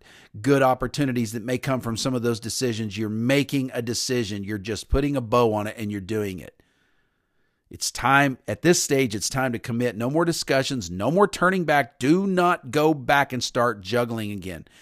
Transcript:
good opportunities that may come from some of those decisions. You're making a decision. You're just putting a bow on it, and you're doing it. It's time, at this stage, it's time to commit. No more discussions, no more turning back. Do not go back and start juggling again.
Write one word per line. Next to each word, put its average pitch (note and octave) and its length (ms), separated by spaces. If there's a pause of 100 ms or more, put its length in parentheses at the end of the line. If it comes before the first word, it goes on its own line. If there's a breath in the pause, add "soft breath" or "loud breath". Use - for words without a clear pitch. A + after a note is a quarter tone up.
(420 loud breath)
good C#3 200
opportunities B2 720
that A2 100
may B2+ 140
come B2+ 240
from A2+ 160
some C3 160
of A#2+ 80
those A#2 180
decisions. A2 580
You're A2 120
making C3 640
a B2 80
decision. A2 640
You're G#2 140
just G2 280
putting C#3+ 300
a B2+ 40
bow A#2 300
on G#2+ 160
it, - 100
and G#2 140
you're G#2 80
doing G2 400
it. - 160 (1160)
It's - 200
time, C3+ 560
at G#2+ 160
this E3+ 180
stage, C3+ 320
it's G#2 160
time C3 240
to A2 60
commit. A#2+ 360
No A#2 140
more E3 160
discussions, C3+ 640
no F#2 220
more G3 160
turning F#3 380
back. D3 340
Do E3 260
not F3+ 460
go D3+ 240
back C#3 360
and B2 120
start A#2+ 380
juggling A2+ 500
again. F#2 340 (160 loud breath)